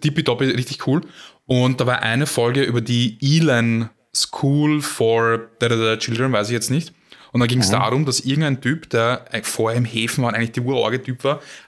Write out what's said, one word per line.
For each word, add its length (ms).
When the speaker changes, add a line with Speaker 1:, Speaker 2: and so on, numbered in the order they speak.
Speaker 1:
tippitoppi, 440
richtig 420
cool. 140
Und 340
da 60
war 160
eine 240
Folge 360
über 180
die 400
Elon 720
School 680
for 580
da, 100
da, 80
da, 200
Children, 360
weiß 160
ich 40
jetzt 180
nicht. 220
Und 80
da 60
ging's 220
Speaker 2:
Mhm. 40
Speaker 1:
darum, 340
dass 140
irgendein 400
Typ, 300
der, 400
äh, 120
vorher 360
im 60
Häfen 380
war 80
und 40
eigentlich 180
der 120
urorge 380
Typ 220
war, 160